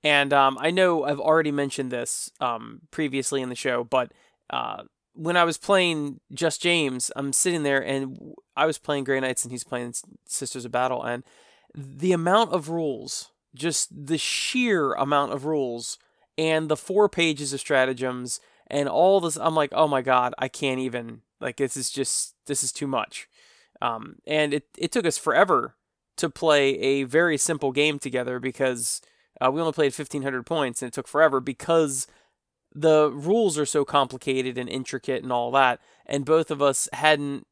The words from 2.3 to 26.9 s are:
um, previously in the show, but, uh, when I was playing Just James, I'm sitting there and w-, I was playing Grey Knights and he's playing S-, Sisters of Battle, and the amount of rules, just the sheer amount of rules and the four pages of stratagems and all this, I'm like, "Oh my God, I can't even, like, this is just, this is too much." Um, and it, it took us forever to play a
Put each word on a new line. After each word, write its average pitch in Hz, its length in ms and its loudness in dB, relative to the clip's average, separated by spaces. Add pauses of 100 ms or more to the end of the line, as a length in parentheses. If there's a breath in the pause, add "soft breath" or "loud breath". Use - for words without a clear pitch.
um, 113 440 -6 (100)
previously 135 500 -2
in 127 60 -6
the 123 80 -8
show, 123 260 -2
but, 123 300 -6 (360 soft breath)
uh, 117 360 -6 (300)
when 170 220 -4
I 175 80 6
was 165 140 -2
playing 165 640 0 (120)
Just 156 300 -2
James, 151 540 0
I'm 139 160 -6
sitting 170 300 0
there 139 220 2
and 135 300 -4
w-, - 200 -18 (220)
I 151 100 2
was 156 120 0
playing 139 260 -2
Grey 135 160 0
Knights 127 240 -2
and 120 60 -10
he's 123 140 -10
playing 123 240 -6
S-, - 160 -10 (220)
Sisters 127 380 -8
of 117 80 -12
Battle, 123 300 0
and 123 220 -6 (500 soft breath)
the 143 380 -2
amount 180 400 4
of 156 160 -2
rules, 160 600 -6 (240)
just 147 520 -4
the 156 120 0
sheer 202 760 0
amount 139 380 0
of 131 120 -6
rules 131 540 -2 (400)
and 160 300 0
the 151 80 2
four 202 320 2
pages 147 440 0
of 139 80 -6
stratagems 127 800 0 (260 soft breath)
and 143 220 -2
all 185 320 4
this, 160 160 -4
I'm 156 180 0
like, 151 180 2
"Oh 156 160 4
my 139 120 0
God, 123 380 2
I 135 100 -2
can't 131 300 -2
even, 117 440 -6 (180)
like, 123 160 -6
this 135 200 -2
is 131 140 -4
just, - 440 -4 (120)
this 139 160 -2
is - 100 -4
too - 140 -6
much." - 420 -6 (540 soft breath)
Um, 113 340 -6 (100)
and 151 280 2
it, 147 120 -4 (120)
it - 140 -2
took 208 140 0
us 156 120 0
forever 160 560 4 (440)
to 165 120 -2
play 143 480 4
a 135 260 2